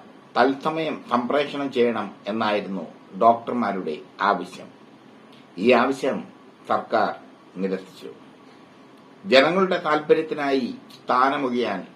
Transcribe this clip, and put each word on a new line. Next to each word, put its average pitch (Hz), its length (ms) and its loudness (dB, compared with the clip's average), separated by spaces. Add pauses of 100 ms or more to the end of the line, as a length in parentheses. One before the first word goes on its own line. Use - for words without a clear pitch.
(380)
തത്സമയം 139 720 0
സംപ്രേഷണം 139 640 -2
ചെയ്യണം 113 420 0 (140)
എന്നായിരുന്നു 101 580 -2 (320)
ഡോക്ടർമാരുടെ 101 800 2 (220)
ആവശ്യം. 95 460 -4 (920)
ഈ 113 140 6
ആവശ്യം 123 520 2 (440)
സർക്കാർ 104 460 0 (420)
നിരസിച്ചു. 92 540 -6 (1160)
ജനങ്ങളുടെ 165 580 4
താൽപര്യത്തിനായി 151 920 0 (300)
സ്ഥാനമൊഴിയാൻ 123 920 0